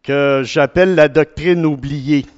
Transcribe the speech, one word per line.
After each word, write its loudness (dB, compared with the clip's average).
que 0
j'appelle 0
la 4
doctrine 0
oubliée. -4